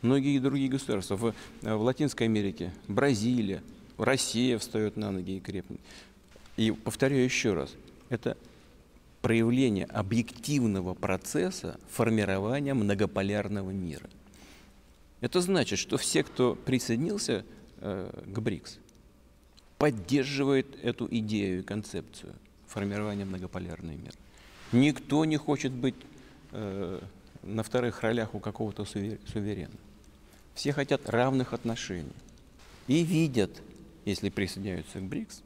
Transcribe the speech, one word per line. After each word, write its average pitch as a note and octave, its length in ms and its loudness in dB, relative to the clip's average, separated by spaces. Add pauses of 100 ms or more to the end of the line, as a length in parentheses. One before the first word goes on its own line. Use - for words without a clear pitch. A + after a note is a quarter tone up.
многие C#3 380 4
другие C3+ 300 2
государства. A#2 480 -2
В, G#2+ 180 0 (280)
э, A2 120 0
в G#2+ 80 2
Латинской B2+ 460 2
Америке G2 440 0 (140)
Бразилия, A2 760 2 (340)
Россия A#2+ 600 2
встаёт G#2+ 380 -2
на G#2 140 -2
ноги F#2+ 280 -4
и - 20 -8
крепнет. F#2 400 -8 (760)
И A2 160 4
повторяю C3 520 2
ещё B2 300 2
раз, C#2+ 200 -4 (360)
это A#2 260 -2 (840)
проявление A2+ 640 4
объективного G#2+ 1080 0
процесса G2+ 920 -2
формирования A2 880 2
многополярного G2+ 960 0
мира. F2 400 -6 (1120)
Это B2 180 2
значит, F3 380 2
что - 180 -2
все, D3+ 260 2
кто B2+ 320 2
присоединился, B2 920 0 (360)
э, F#2+ 300 -6 (160)
к G2 140 -6
брикс, A2 380 -4 (1000)
поддерживает C3+ 880 2 (180)
эту A#2+ 260 -2
идею G#2 500 0
и - 20 -6
концепцию - 720 -8 (320)
формирования G2+ 580 -4
многополярного F2+ 720 -8
мира. - 200 -12 (580)
Никто C#3+ 520 4
не D#3 140 2
хочет C3+ 340 0
быть, B2+ 220 0 (580)
э, G2 480 -6 (420)
на A2 200 -4
вторых B2 400 -2
ролях A2+ 320 0
у G#2+ 40 -6
какого-то G#2 460 -6
сувер-, G2+ 340 -6 (140)
суверена. G2+ 440 -4 (760)
Все - 200 -2
хотят C#3 360 0
равных B2+ 460 2
отношений. G#2+ 580 -6 (760)
И D3+ 160 4
видят, D#3 600 2 (420)
если G2+ 240 0
присоединяются F#2+ 680 -4
к F#2+ 60 -6
брикс - 420 -8